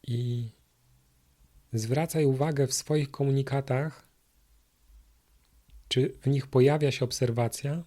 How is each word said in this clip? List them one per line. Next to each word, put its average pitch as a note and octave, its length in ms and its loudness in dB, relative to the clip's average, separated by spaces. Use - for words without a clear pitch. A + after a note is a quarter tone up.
I A#2+ 460 -4
zwracaj C#3+ 520 0
uwagę C#3 420 2
w C3 60 -4
swoich D3 380 -2
komunikatach, C#3 960 -2
czy B2+ 220 2
w - 60 0
nich C3+ 200 2
pojawia C#3 440 4
się - 140 -2
obserwacja A#2+ 800 -2